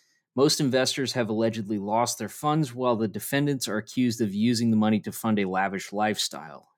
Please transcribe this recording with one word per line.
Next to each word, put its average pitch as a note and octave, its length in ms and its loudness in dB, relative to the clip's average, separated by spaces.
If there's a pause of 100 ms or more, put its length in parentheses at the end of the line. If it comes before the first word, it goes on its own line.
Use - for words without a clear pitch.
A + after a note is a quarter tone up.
(360)
Most D3 260 4
investors C3 520 0
have A#2 160 0
allegedly A2 500 0
lost A2 400 0
their G#2 100 -6
funds, D3+ 440 0
while B2 240 2
the A2 120 0
defendants C#3 580 -2
are G#2 100 -4
accused A#2+ 440 0
of G2+ 120 0
using A2+ 380 2
the A2 60 4
money G#2+ 240 4
to G2+ 120 -8
fund A2 260 0
a G2+ 100 0
lavish F#2 440 -2
lifestyle." D#2+ 840 -4